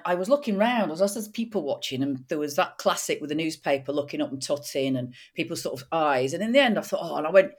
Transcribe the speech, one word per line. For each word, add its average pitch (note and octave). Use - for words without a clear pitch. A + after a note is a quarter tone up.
I F3+
was F#3
looking B3
round. A3
I -
was, G3
there's G#3+
people A3
watching. C3+
And C3+
there D#3+
was D3
that F3+
classic -
with D3
the D3+
newspaper D#3
looking D3
up C#3+
and C3
tutting C3+
and B2
people's E3
sort C3+
of -
eyes. C#3
And D3+
in A3+
the C#4
end, A#3
I D3+
thought, -
"Oh," D#3+
and D3+
I D#3+
went, F#3+